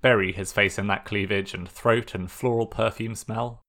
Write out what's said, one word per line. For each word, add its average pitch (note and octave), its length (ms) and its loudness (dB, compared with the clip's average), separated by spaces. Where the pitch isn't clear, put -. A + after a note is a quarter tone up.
bury G2 320 4
his F#2 180 -8
face G2+ 280 2
in G2+ 80 -2
that G2 180 -2
cleavage G2 480 -2
and F2 160 -10
throat A#2 460 0
and F2+ 160 -6
floral A#2 340 0
perfume A2+ 480 -2
smell. A#2 560 -6